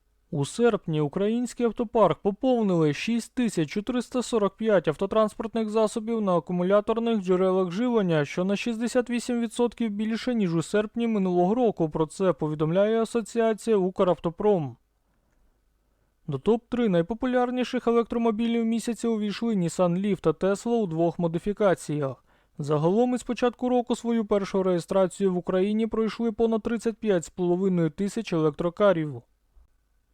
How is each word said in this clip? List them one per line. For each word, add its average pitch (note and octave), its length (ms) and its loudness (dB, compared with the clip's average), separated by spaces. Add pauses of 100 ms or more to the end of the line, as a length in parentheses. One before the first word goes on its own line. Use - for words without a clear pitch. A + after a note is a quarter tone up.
(300)
У C#3+ 140 -2
серпні F#3+ 560 0
український A3 680 -2
автопарк G#3+ 560 2
поповнили G3 680 2
шість A3+ 420 -4
тисяч F#3 360 -2
чотириста A#3+ 520 -4
сорок G3+ 340 -2
п'ять G#3 320 2
автотранспортних G#3+ 800 -2
засобів A3 520 0
на F#3 160 2
акумуляторних G3+ 840 0
джерелах F#3 500 2
живлення, F#3+ 540 0
що F3+ 200 -4
на G3 120 0
шістдесят A#3+ 540 -2
вісім A#3+ 300 -2
відсотків A#3 500 -2
більше, A3 440 -4
ніж F#3+ 200 0
у E3 80 2
серпні G#3+ 440 -2
минулого F#3+ 480 2
року. G3 360 2
Про D#3+ 160 0
це F#3 260 0
повідомляє D#3+ 680 0
Асоціація A3+ 720 0
«Укравтопром». F3+ 1000 0 (1500)
До C#3 120 -4
топ-три A#3 500 0
найпопулярніших B3 960 0
електромобілів A#3 800 0
місяця A3+ 440 -2
увійшли A3 460 -2
Nissan F3 460 0
Leaf G3+ 200 -2
та E3 100 2
Tesla G3 400 -2
у A#3 160 0
двох E3 320 0
модифікаціях. E3 1080 -2 (340)
Загалом E3 560 2
із A#3 80 -4
початку B3 460 -2
року B3 280 0
свою A#3 280 -2
першу G3 380 0
реєстрацію F#3 680 0
в F3+ 40 -2
Україні G3 500 0
пройшли A3 460 -2
понад A3+ 300 0
тридцять A3+ 340 -4
п'ять F#3+ 280 0
з - 60 -18
половиною F3 600 0
тисяч G3+ 420 -6
електрокарів. D#3+ 920 0 (920)